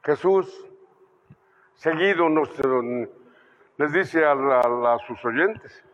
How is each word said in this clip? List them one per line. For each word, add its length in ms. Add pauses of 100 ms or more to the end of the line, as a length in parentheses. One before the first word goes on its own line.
Jesús, 640 (1040)
seguido, 520
nos, 220 (1300)
les 160
dice 320
a, 60
a, 640
a 40 (100)
sus 160
oyentes 720